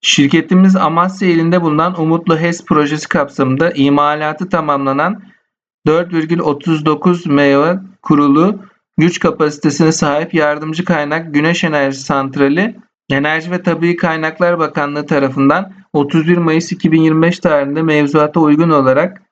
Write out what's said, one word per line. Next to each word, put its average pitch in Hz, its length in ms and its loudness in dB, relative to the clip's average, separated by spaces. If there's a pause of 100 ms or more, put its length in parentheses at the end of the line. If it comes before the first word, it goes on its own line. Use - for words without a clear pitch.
Şirketimiz 185 760 2
Amasya 180 520 0
ilinde 170 340 2
bulunan 165 380 -2
Umutlu 165 380 0
hes 170 260 -4
projesi 151 440 0
kapsamında 143 640 0
imalatı 151 760 0
tamamlanan 147 760 -2 (640)
dört 170 260 0
virgül 165 260 0
otuz 156 480 -2
dokuz 170 400 0
megawatt 143 560 2 (200)
kurulu 151 560 2 (400)
güç 170 200 0
kapasitesine 156 760 0
sahip 156 420 -2
yardımcı 156 500 -2
kaynak 160 500 -4
güneş 165 300 0
enerji 139 340 -2
santrali, 143 760 -2 (340)
Enerji 156 400 -2
ve 180 120 -4
Tabii 170 340 -2
Kaynaklar 165 640 -2
Bakanlığı 147 480 -4
tarafından 139 680 0 (200)
otuz 156 360 0
bir 175 80 4
Mayıs 165 360 -2
iki 160 200 -2
bin 160 100 4
yirmi 160 200 2
beş 175 160 0
tarihinde 147 440 -2
mevzuata 151 580 2
uygun 156 300 2
olarak 147 600 2